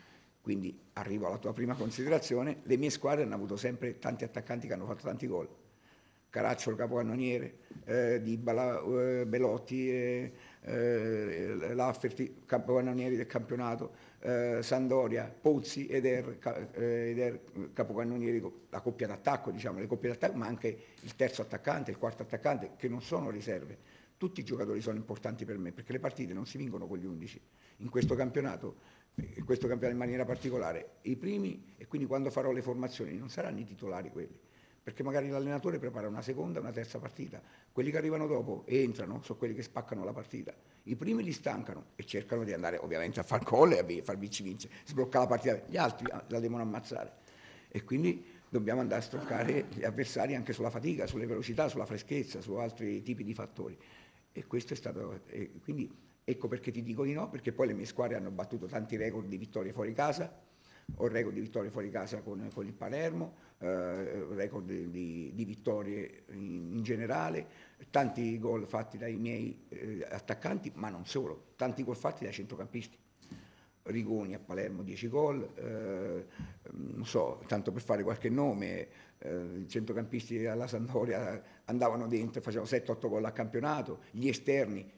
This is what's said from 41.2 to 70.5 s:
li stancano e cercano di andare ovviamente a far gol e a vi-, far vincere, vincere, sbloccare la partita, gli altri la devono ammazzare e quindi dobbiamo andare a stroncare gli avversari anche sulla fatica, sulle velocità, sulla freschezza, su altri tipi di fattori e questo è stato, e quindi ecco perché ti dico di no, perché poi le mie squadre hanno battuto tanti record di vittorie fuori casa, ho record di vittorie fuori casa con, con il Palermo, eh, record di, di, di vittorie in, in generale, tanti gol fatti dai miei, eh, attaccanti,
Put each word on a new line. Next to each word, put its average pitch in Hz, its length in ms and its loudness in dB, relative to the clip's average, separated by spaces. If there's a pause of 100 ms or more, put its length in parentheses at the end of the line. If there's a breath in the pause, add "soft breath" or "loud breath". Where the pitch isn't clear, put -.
li 180 100 0
stancano - 640 -4
e - 100 -8
cercano 113 380 -2
di 101 100 -2
andare 87 240 0
ovviamente 85 420 0
a 92 40 0
far 113 200 2
gol 151 300 12
e 92 60 8
a 90 40 4
vi-, 85 180 0
far 98 160 -2
vincere, 101 320 -4
vincere, - 240 -8 (120)
sbloccare 131 400 4
la 123 40 0
partita, 117 380 4
gli - 100 -2
altri 120 300 2
la 117 320 -2
devono 117 240 0
ammazzare - 480 -4 (560 loud breath)
e - 160 -4
quindi 170 420 2 (240 loud breath)
dobbiamo 113 320 2
andare 110 200 2
a - 20 -8
stroncare 127 640 0 (100)
gli - 80 -2
avversari 117 500 0
anche 120 200 -2
sulla 113 180 0
fatica, 120 340 0
sulle 117 220 -2
velocità, 117 400 0
sulla 123 180 -2
freschezza, 117 560 -4
su 104 140 -4
altri 110 480 -2
tipi 110 200 -4
di 107 120 -4
fattori - 420 -8 (540 loud breath)
e - 160 -10
questo - 260 -2
è - 20 -2
stato, - 520 -6
e - 240 -6 (100)
quindi - 300 -4 (320 loud breath)
ecco 127 240 -2
perché 127 240 -2
ti 117 100 -4
dico 117 220 -2
di 139 100 2
no, 151 160 -4
perché 123 220 -2
poi 131 160 4
le 107 60 0
mie 98 120 -4
squadre 120 300 0
hanno 95 160 -4
battuto 98 340 -4
tanti 110 300 -4
record 107 320 -2
di 98 100 -4
vittorie 104 340 -4
fuori 113 220 -2
casa, 151 540 0 (480 loud breath)
ho - 120 4
record 110 280 2
di 101 60 -2
vittorie 107 280 -2
fuori 101 220 -4
casa 104 300 -4
con, 104 300 -6
con 101 140 -6
il 110 80 -8
Palermo, 156 720 -4 (120)
eh, 92 640 0 (120)
record 98 300 -2
di, 90 240 -4
di, 85 440 -4
di 110 120 -2
vittorie 104 840 -2
in, 90 460 -6
in 113 80 0
generale, 127 640 0 (420 loud breath)
tanti 117 500 2
gol 110 260 2
fatti 110 320 -4
dai 117 180 -4
miei, 113 540 -2
eh, - 400 -6
attaccanti, 156 640 -2